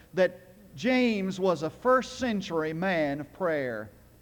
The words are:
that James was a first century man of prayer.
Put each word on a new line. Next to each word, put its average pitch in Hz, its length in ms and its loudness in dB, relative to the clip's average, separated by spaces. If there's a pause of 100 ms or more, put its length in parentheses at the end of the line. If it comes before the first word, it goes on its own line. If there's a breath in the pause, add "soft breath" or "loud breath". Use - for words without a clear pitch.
(140 loud breath)
that 180 260 2 (340)
James 202 640 0
was 175 240 2
a 156 80 -2
first - 480 0
century 185 540 -2
man 160 480 0
of 143 140 -12
prayer. 131 560 -2 (320)